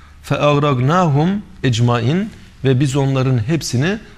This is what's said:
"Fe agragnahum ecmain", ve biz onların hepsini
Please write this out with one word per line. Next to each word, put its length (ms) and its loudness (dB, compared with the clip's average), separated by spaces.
"Fe 180 -4
agragnahum 920 2
ecmain", 680 0
ve 160 2
biz 160 -2
onların 420 0
hepsini 600 -2